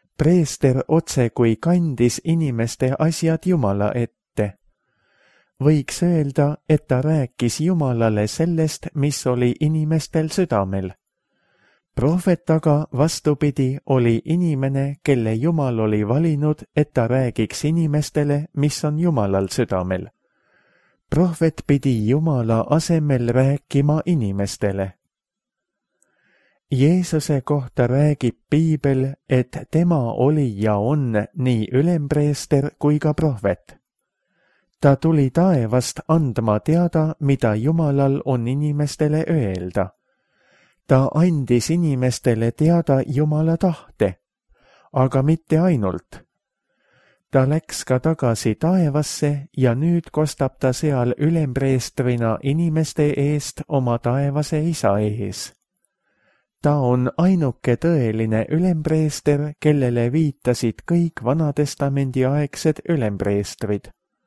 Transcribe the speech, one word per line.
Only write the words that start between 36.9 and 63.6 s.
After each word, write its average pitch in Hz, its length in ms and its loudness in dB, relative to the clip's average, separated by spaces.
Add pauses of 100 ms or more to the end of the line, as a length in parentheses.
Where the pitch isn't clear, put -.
mida 135 360 0
Jumalal 139 680 2
on 123 220 -2
inimestele 147 840 -2
öelda. 95 580 -2 (1000)
Ta 135 280 4
andis 143 540 2
inimestele 127 840 0
teada 156 540 2
Jumala 151 520 0
tahte, 131 640 -2 (720)
aga 131 300 2
mitte 160 360 0
ainult. 110 600 -2 (1120)
Ta 131 180 2
läks - 360 -4
ka 127 140 0
tagasi 120 560 0
taevasse 151 920 0 (100)
ja 127 180 2
nüüd 165 360 0
kostab 151 480 -2
ta 131 140 0
seal 127 440 0
ülempreestrina 131 1300 0
inimeste 156 760 0
eest 143 500 -4
oma 123 320 0
taevase 143 600 -2
Isa 151 380 0
ees. 107 540 -6 (1080)
Ta 147 140 0
on 127 420 0
ainuke 165 580 0
tõeline 113 760 0
ülempreester, 156 1080 0
kellele 123 520 2
viitasid 127 760 -2
kõik 170 380 -2
Vana-testamendi 139 1000 -2
aegsed 147 640 -2
ülempreestrid. 101 1000 -2 (360)